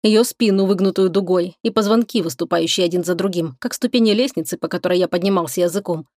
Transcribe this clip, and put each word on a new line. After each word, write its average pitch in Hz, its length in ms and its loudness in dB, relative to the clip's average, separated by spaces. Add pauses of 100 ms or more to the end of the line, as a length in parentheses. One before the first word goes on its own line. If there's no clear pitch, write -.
Её 214 220 4
спину, 196 420 0
выгнутую 190 420 2
дугой, 180 540 0
и 226 80 0
позвонки, 220 500 0
выступающие 165 640 -2
один 175 180 0
за 175 120 -2
другим, 175 460 -4
как - 120 -6
ступени 233 380 2
лестницы, 214 480 -2
по 160 100 -6
которой 180 300 0
я 180 100 2
поднимался 180 540 0
языком. 170 440 -2 (140)